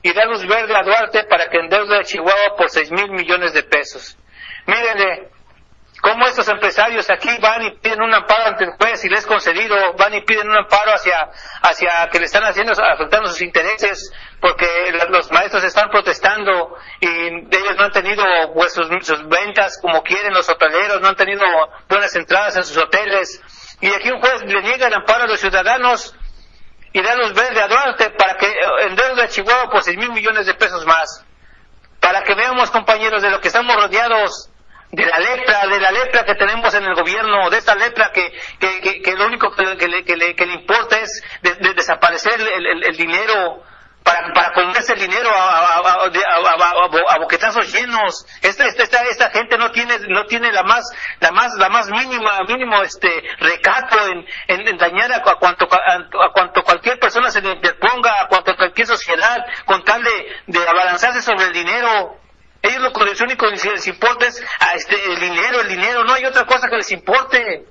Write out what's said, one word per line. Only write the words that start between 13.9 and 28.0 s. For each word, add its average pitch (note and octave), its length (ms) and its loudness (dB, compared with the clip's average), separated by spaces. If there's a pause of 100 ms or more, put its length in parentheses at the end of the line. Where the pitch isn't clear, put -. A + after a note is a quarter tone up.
porque F3 280 2 (260)
la, E3+ 120 0
los F3 260 0
maestros G3 320 2
están G#3 260 2
protestando G3 880 0 (240)
y F#3 80 -2
ellos E3+ 680 -4
no G3+ 100 4
han G3+ 60 -2
tenido, G3+ 320 0 (300)
pues, E3+ 200 2
sus, E3+ 140 -2 (140)
sus D#3 260 -4
ventas G3 540 0
como E3 220 0
quieren, G3+ 300 -2
los F3+ 140 2
hoteleros F3 540 0
no F#3+ 60 4
han G3 80 2
tenido G3+ 260 0 (480)
buenas F#3+ 260 0
entradas F#3 420 0
en F3+ 60 0
sus D3+ 140 -4
hoteles, F#3 640 -2 (400)
y F#3+ 60 0
aquí A3 240 -2
un B3 80 -4
juez B3 240 2
le G3 180 -2
niega B3 260 0
el G#3+ 60 2
amparo A3 300 2
a A3+ 40 0
los G#3+ 120 -2
ciudadanos G#3+ 760 0 (800)
y F#3 80 2
da A3+ 120 0
luz A3+ 180 -2
verde A3 280 0
a G3+ 60 0
Duarte A#3+ 440 2